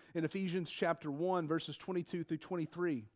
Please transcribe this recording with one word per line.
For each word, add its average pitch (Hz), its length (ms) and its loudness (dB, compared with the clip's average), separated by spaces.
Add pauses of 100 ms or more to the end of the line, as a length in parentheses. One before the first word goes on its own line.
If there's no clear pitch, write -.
(140)
in 170 80 2
Ephesians 180 480 0
chapter 165 400 2
one, 170 380 2
verses 156 300 0
twenty-two 180 460 -2
through 160 120 -2
twenty-three. 160 800 -2